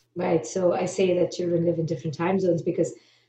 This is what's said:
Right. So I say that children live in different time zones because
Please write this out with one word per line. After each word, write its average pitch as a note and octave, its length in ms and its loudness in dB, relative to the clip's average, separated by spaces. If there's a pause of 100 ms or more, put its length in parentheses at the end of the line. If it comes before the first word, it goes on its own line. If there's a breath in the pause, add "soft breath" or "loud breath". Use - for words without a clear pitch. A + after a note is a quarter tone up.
(160)
Right. F3 300 0
So F3+ 260 0
I F3+ 140 0
say F3+ 320 2
that E3+ 140 2
children E3+ 340 0
live E3 120 0
in D#3+ 80 -2
different D#3 300 -4
time F#3 220 0
zones F3 240 2
because - 320 -2 (340 soft breath)